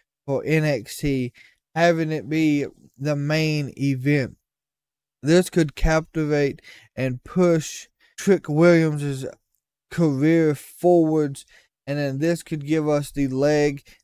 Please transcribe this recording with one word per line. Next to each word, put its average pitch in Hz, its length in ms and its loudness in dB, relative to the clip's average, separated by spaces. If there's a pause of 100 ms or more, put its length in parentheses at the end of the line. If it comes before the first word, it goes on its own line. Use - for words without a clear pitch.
(260)
for 139 200 -4
N 156 200 0
X 139 320 -4
T, 131 360 -4 (400)
having 165 380 0
it 135 160 -6
be 147 380 0 (320)
the 143 180 -4
main 151 640 -2
event, 135 580 -2 (880)
this 170 260 2
could 160 260 -2
captivate 151 840 -2 (340)
and 127 280 -6
push 175 640 0 (300)
Trick 185 320 0
Williams's 151 760 2 (640)
career 156 640 2
forwards, 156 920 0 (400)
and 143 120 -6
then 139 200 -4
this 165 260 -2
could 147 220 -8
give 151 240 0
us 147 220 -2
the 139 160 -2
leg 143 560 0 (200)